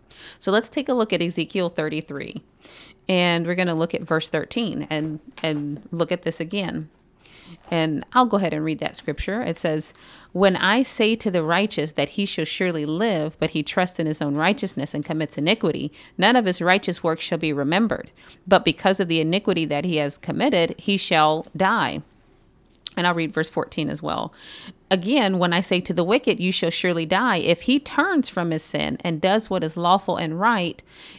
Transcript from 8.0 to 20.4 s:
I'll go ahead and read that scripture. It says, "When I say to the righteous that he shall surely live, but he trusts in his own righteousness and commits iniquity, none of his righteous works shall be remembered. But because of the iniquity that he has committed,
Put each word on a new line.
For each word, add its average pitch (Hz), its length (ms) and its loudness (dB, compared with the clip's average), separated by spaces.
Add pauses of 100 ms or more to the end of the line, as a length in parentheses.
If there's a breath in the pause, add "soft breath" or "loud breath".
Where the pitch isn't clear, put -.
I'll 254 120 6
go 208 120 0
ahead 175 160 0
and 151 100 -2
read 156 160 -2
that - 160 -6
scripture. 190 460 -6
It - 160 -4
says, 156 360 -2 (380 loud breath)
"When 185 240 4
I 214 280 4
say 226 320 2
to 220 160 -4
the 175 120 2
righteous 170 500 0
that 143 160 0
he 202 160 -2
shall 170 200 -2
surely 165 400 -2
live, 160 540 0
but 156 120 0
he 151 120 -2
trusts - 360 -2
in 165 80 2
his 156 140 -2
own 143 140 0
righteousness 165 580 0
and 147 120 -4
commits 156 320 -4
iniquity, 151 540 0 (260 loud breath)
none 214 180 4
of 233 100 4
his 180 160 0
righteous 180 420 2
works 165 220 0
shall 170 140 -2
be 156 140 0
remembered. 160 580 0 (360 loud breath)
But 185 180 6
because 190 340 2
of 185 80 2
the 165 140 2
iniquity 170 440 0
that 147 200 -2
he 170 120 0
has 143 200 -2
committed, 175 600 0